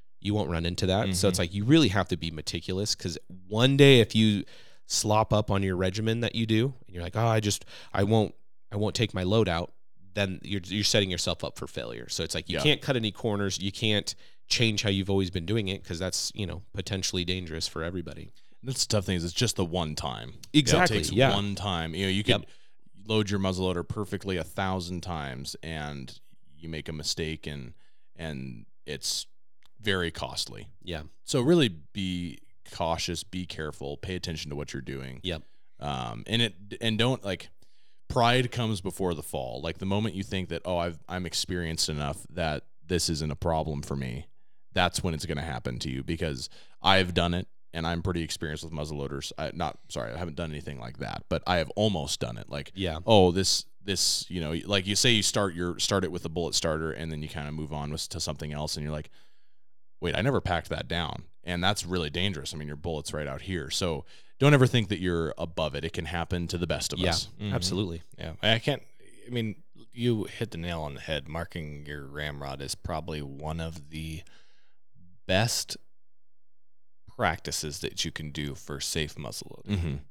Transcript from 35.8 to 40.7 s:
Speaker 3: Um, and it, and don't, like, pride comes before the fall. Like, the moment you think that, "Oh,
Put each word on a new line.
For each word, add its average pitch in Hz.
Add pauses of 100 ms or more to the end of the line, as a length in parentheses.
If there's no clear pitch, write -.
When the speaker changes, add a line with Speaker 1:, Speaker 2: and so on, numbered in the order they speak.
Speaker 3:
Um, 62
and 113
it, 104 (260)
and 110
don't, 120
like, 95 (580)
pride 123
comes 110
before 92
the 71
fall. 62
Like, 80
the 95
moment 101
you 95
think 92
that, 82
"Oh, 90